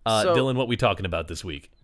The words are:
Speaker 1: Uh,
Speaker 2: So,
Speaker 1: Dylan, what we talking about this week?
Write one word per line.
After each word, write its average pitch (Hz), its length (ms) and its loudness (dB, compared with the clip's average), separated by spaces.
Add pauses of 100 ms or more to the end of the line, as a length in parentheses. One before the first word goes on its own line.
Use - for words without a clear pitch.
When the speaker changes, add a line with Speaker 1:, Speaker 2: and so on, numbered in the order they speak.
Speaker 1:
Uh, 110 160 4
Speaker 2:
So, 175 120 4
Speaker 1:
Dylan, 131 220 2
what 127 120 -2
we 120 80 0
talking 98 300 0
about 82 220 -4
this 82 160 -10
week? 76 260 -12 (140)